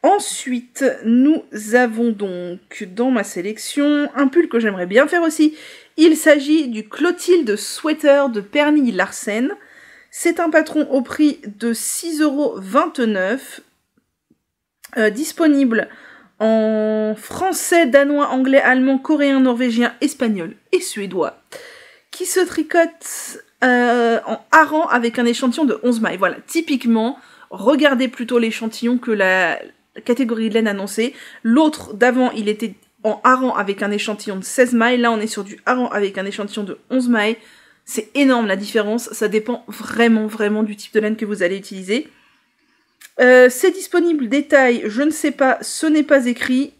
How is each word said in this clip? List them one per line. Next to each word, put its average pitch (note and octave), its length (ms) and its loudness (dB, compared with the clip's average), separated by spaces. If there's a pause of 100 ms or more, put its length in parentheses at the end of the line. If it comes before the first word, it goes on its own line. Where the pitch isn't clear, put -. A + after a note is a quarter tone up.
Ensuite, C#4 800 -2 (220)
nous B3+ 400 4 (300)
avons A#3+ 360 2
donc F#3 840 -8
dans A#3+ 160 -2
ma A#3 120 0
sélection C#4+ 920 -2
un C4+ 140 2
pull E4 200 2
que A#3 100 0
j'aimerais G3 280 -2
bien A3+ 200 4
faire F4 160 0
aussi. D#4 320 2 (440)
Il D#4 180 6
s'agit D4+ 520 2
du G#3+ 200 -8
Clotilde F4 680 0
Sweater C#4+ 760 2
de G#3+ 100 -4
Pernille D4 520 2
Larsen. G#3 580 -4 (600)
C'est E4+ 300 -2
un E4+ 80 0
patron D#4 420 0
au C4 120 0
prix D4 420 0
de A3+ 300 -4
six D#4 480 -6
euros C#4+ 340 0
vingt-neuf, A3 1040 -2 (1400)
euh, G#3+ 140 2
disponible C#4 800 0 (480)
en A3 760 0
français, E4+ 720 0
danois, C#4 440 2
anglais, C4 340 2
allemand, C4 340 2
coréen, C#4 440 2
norvégien, A#3+ 600 2
espagnol G#3+ 540 -2 (180)
et F4+ 80 2
suédois, F#3+ 640 -6 (680)
qui - 140 -10
se F#4 160 -2
tricote, - 1000 -2 (200)
euh, A#3+ 640 2
en - 260 -8
hareng D#4 400 4
avec A#3 280 0
un A#3+ 80 2
échantillon B3 400 0
de A3 160 0
onze A#3+ 180 0
mailles. - 160 -2
Voilà, F#3 300 -2
typiquement, B3 720 -2 (320)
regardez C4 580 2
plutôt A#3+ 300 -2
l'échantillon A3+ 580 -2
que A#3+ 140 -4
la F#3 500 0 (440)
catégorie A#3 440 0
de G#3 60 -6
laine A3 140 2
annoncée. G3+ 460 -4 (280)
L'autre C#4+ 520 2
d'avant, B3 360 2
il G#3 180 -6
était G#3+ 260 -4 (280)
en G#3+ 220 -2
hareng B3+ 320 2
avec G3 260 -4
un G3+ 80 -4
échantillon G#3 460 -6
de F#3+ 80 -10
seize B3 280 0
mailles. A#3+ 260 2
Là, A#3+ 120 2
on A3+ 80 -2
est G#3+ 80 -6
sur G#3+ 160 -8
du G3+ 240 -16
hareng B3+ 240 0
avec G3 260 -2
un F#3+ 80 -6
échantillon G3+ 380 -8
de F#3 160 -10 (120)
onze B3 180 -2
mailles. A3 280 2 (480)
C'est - 300 -8
énorme C4 320 2
la F#3+ 80 0
différence. G#3 580 -4
Ça - 140 -4
dépend G#3+ 400 -4
vraiment, A3 600 0
vraiment G#3+ 340 -2
du G#3 140 -4
type - 180 -20
de G#3+ 60 2
laine G#3+ 160 -2
que G#3+ 100 -6
vous G3+ 160 -4
allez F3+ 140 -2
utiliser. G3 520 -6 (1080)
Euh, B3+ 320 8
c'est F4 220 2
disponible, E4+ 560 -2
détail, C4 580 2
je G#3+ 160 -4
ne D4+ 80 2
sais D4 220 -4
pas, C4 280 0
ce - 260 -6
n'est D4+ 180 4
pas C#4 220 2
écrit B3+ 540 -2